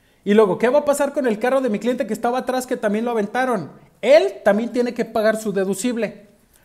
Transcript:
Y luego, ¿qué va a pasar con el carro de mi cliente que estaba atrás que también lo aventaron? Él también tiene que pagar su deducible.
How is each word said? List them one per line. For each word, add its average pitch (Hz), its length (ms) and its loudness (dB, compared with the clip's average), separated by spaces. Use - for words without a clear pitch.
Y 202 100 2
luego, 208 240 4
¿qué 226 100 2
va 285 120 4
a 294 40 0
pasar 285 280 0
con 269 160 -2
el 214 100 0
carro 247 220 0
de 254 100 -2
mi 208 80 -2
cliente 233 300 -4
que 214 40 -8
estaba 240 260 -2
atrás 254 280 -4
que 247 100 -4
también 214 280 -2
lo 240 80 -2
aventaron? 220 580 -2
Él 330 440 4
también 226 280 2
tiene 240 200 -2
que 240 120 -4
pagar 220 320 0
su 214 160 -4
deducible. 196 720 -4